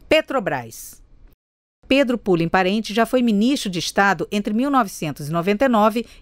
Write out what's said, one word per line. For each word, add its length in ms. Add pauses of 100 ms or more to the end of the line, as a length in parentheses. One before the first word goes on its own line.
Petrobras. 920 (880)
Pedro 340
Pulim 280
Parente 460
já 100
foi 160
ministro 480
de 120
Estado 520
entre 220
mil 160
novecentos 580
e 40
noventa 340
e 20
nove 380 (160)